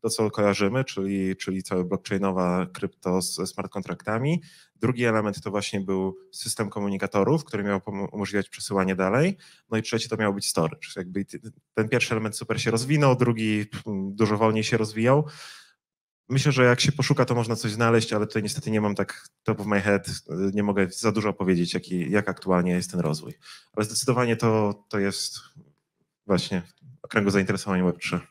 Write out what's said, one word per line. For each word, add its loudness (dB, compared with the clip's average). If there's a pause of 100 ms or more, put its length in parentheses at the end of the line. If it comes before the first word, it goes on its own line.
to, -2
co 0
kojarzymy, 2
czyli, -2
czyli -6
całe -2
blockchainowa 0
krypto -4
z -6
smart -8
kontraktami. -4 (340)
Drugi 0
element 2
to -8
właśnie -2
był -2 (140)
system -6
komunikatorów, 0
który -6
miał 0
pom-, -6
umożliwiać -4
przesyłanie -2
dalej. 2 (320)
No 0
i 0
trzeci -4
to -2
miał 2
być -6
storage. -2
Jakby -6
t-, -14 (360)
ten 0
pierwszy 0
element -4
super -4
się 0
rozwinął, 4
drugi, 0 (200)
mm, -4
dużo 2
wolniej 2
się 0
rozwijał. 2 (1040)
Myślę, 2
że 6
jak 6
się 4
poszuka, 2
to 0
można 0
coś -4
znaleźć, 4
ale 0
tutaj -2
niestety -4
nie 2
mam 2
tak -4 (160)
top 0
of -6
my 2
head, 2 (440)
nie 0
mogę 2
za 0
dużo 0
powiedzieć, 2
jaki, -4
jak 2
aktualnie 2
jest -2
ten -4
rozwój. -2 (400)
Ale 0
zdecydowanie 0
to, 2
to -2
jest -4 (880)
właśnie 0 (400)
w -20
okręgu 2
zainteresowań 0
Web 2
trzy. -4 (120)